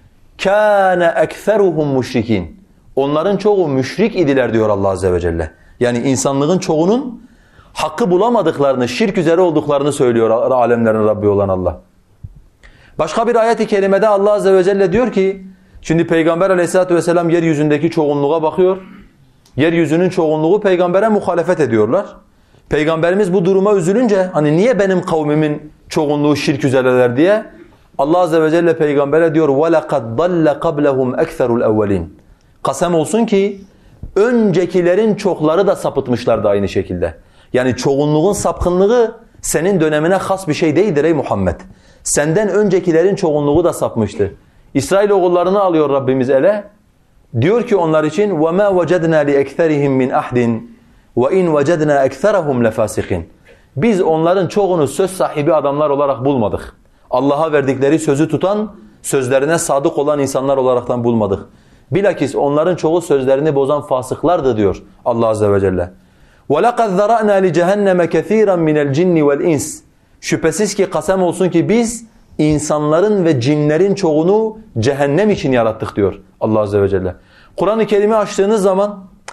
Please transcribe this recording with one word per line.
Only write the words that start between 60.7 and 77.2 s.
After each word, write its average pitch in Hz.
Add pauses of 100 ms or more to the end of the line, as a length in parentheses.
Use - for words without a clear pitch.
bulmadık. 107 (440)
Bilakis 170
onların 151
çoğu 165
sözlerini 139
bozan 139
fasıklardı 135
diyor 98 (220)
Allah 117
Azze 104
ve 101
Celle. 92 (580)
وَلَقَدْ 214
ذَرَأْنَا 208
لِجَهَنَّمَ 180
كَثِيرًا 190
مِنَ 156
الْجِنِّ 151
وَالْاِنْسِ. 143 (400)
Şüphesiz 175
ki 185
kasem 185
olsun 180
ki 160
biz 226 (320)
insanların 151
ve 156
cinlerin 151
çoğunu 190 (200)
cehennem 143
için 147
yarattık 113
diyor 98 (200)
Allah 107
Azze 101
ve 98
Celle. 92 (420)